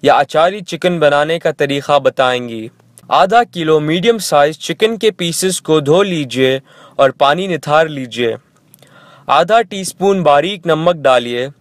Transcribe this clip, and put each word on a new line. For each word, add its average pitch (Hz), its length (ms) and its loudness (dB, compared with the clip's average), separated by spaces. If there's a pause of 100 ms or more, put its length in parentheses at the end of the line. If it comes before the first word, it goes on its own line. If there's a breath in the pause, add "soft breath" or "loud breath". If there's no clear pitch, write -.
या - 120 4
अचारी 160 480 0
चिकन 175 360 -4
बनाने 151 400 2
का 160 140 -2
तरीका 143 460 0
बताएंगी। 123 720 -2 (400)
आधा 190 340 4
किलो 156 360 -2
मीडियम 180 400 0
साइज 151 380 0
चिकन 220 380 -2
के 214 160 0
पीसेस 180 480 -4
को 156 200 0
धो 151 220 2
लीजिए 131 580 -2 (380 soft breath)
और 135 140 4
पानी 156 360 0
निथार 156 400 0
लीजिए। 120 480 -6 (920 soft breath)
आधा 175 340 2
टीस्पून 190 600 -4
बारीक 160 440 2
नमक 165 320 0
डालिए 123 520 0 (100)